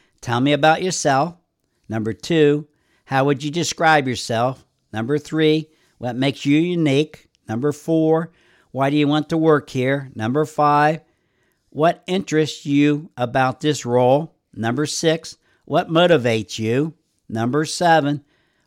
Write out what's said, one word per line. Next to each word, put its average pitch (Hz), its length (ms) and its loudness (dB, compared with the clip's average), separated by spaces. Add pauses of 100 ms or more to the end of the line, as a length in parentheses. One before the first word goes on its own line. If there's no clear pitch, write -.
(200)
Tell 120 220 -2
me 143 100 2
about 156 300 2
yourself. 156 540 -2 (520)
Number 110 240 -6
two, 151 560 2 (420)
how 135 140 2
would 143 180 -2
you 151 80 -6
describe 156 560 0
yourself? 123 580 -4 (280)
Number 117 260 -4
three, 156 500 0 (300)
what 120 160 -8
makes 135 320 -4
you 147 140 4
unique? 156 680 -2 (200)
Number 123 240 -4
four, 160 580 0 (400)
why 135 180 -2
do 143 80 0
you 147 120 2
want 147 220 -2
to 165 60 -2
work 156 320 2
here? 135 460 -4
Number 123 300 -2
five, 147 560 2 (680)
what 165 360 -2
interests 156 600 -2
you 147 500 0
about 127 440 -2
this 151 240 -2
role? 123 520 2 (180)
Number 120 320 -4
six, - 520 -4 (260)
what 165 260 -2
motivates 139 720 2
you? 131 340 -2 (340)
Number 123 360 -2
seven, 151 580 0 (440)